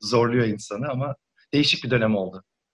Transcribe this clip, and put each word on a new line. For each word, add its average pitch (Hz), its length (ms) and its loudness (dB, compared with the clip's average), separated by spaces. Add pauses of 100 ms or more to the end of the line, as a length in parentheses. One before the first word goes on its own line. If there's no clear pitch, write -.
zorluyor 117 460 2
insanı 104 420 -6
ama 135 280 -6 (360)
değişik 147 320 2
bir 123 60 -6
dönem 110 260 4
oldu. 92 280 -6 (300)